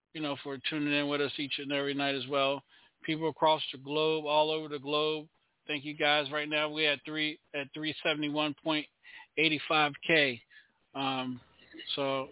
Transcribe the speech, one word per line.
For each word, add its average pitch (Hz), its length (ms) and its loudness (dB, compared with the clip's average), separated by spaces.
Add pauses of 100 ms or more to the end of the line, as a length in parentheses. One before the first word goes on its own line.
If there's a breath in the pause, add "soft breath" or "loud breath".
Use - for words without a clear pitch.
(140)
you 156 80 -8
know, 143 220 -2
for 139 140 -6 (120)
tuning 147 240 0
in 147 140 2
with 143 120 0
us 139 180 0
each 143 200 -4
and 139 160 -6
every 143 220 0
night 139 200 0
as 127 120 -6
well. 139 360 2 (400 soft breath)
People 160 260 -2
across 156 320 4 (100)
the 139 80 -12
globe, 156 460 0
all 151 260 4
over 156 180 -2
the 143 100 -6
globe, 151 480 0 (400)
thank 147 160 -4
you 151 100 -8
guys. 147 380 2
Right 151 160 -4
now, 151 220 0
we 151 180 0
at 143 180 2
three, 151 320 -4 (160)
at 139 200 -4
three 156 280 -4
seventy-one 151 640 0
point 151 240 0 (500 loud breath)
eighty-five 151 540 4 (160)
K. 139 340 4 (540 soft breath)
Um, 131 460 -4 (540)
so 135 360 -2